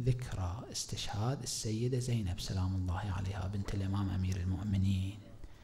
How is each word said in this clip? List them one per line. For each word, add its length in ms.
ذكرى 680
استشهاد 720
السيدة 580
زينب 400
سلام 360
الله 420
عليها 300
بنت 260
الإمام 360
أمير 280
المؤمنين، 800